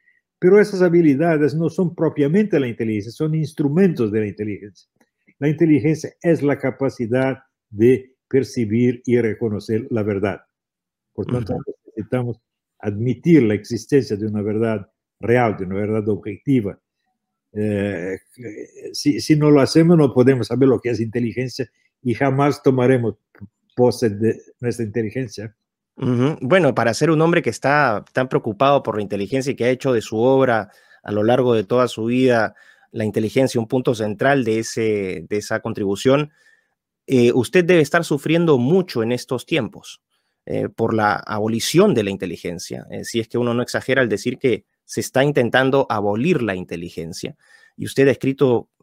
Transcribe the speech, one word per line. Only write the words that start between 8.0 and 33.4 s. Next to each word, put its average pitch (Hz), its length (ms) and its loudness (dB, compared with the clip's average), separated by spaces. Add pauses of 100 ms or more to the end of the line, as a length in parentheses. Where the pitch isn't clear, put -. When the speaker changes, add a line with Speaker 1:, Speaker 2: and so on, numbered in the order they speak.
Speaker 1:
percibir 120 760 0
y 120 160 2
reconocer 110 720 -4
la 113 120 -2
verdad. 98 380 -2 (720)
Por 104 140 -8
tanto, - 280 -6
Speaker 2:
Ujú. - 80 -8 (240)
Speaker 1:
necesitamos 120 540 -6 (380)
admitir 120 640 2
la 107 120 2
existencia 110 640 -2
de 104 100 -6
una 104 160 -4
verdad 107 480 -2 (300)
real, 113 360 2
de 95 80 -10
una 92 120 -8
verdad 107 320 -2
objetiva. 101 720 -2 (720)
Eh, 101 640 -4 (760)
si, 131 280 -2
si 156 160 2
no 147 140 4
lo 147 100 6
hacemos, 165 360 4
no 147 160 4
podemos 123 360 2
saber 127 200 2
lo 131 120 2
que 120 100 -4
es 107 100 -2
inteligencia 120 680 -6 (320)
y 123 120 -2
jamás 139 480 0
tomaremos 127 540 2 (600)
pose 123 340 2
de 110 300 -2 (200)
nuestra 120 240 -6
inteligencia. 110 720 -8 (400)
Speaker 2:
Ujú. 127 440 0
Bueno, 139 340 2
para 117 200 2
ser 151 160 0
un 156 100 2
hombre 170 220 2
que 120 80 -4
está 135 600 0
tan 131 160 -2
preocupado 135 540 0
por 107 140 -4
la 107 60 -2
inteligencia 104 500 -4
y - 40 -10
que 113 80 -4
ha 123 60 2
hecho 131 220 -2
de 117 80 0
su 110 180 -6
obra 123 520 2 (320)
a - 100 -8
lo 104 100 0
largo 123 320 2
de 107 100 0
toda 123 220 2
su 113 200 -8
vida 120 480 2 (400)
la 113 100 -4
inteligencia 117 560 0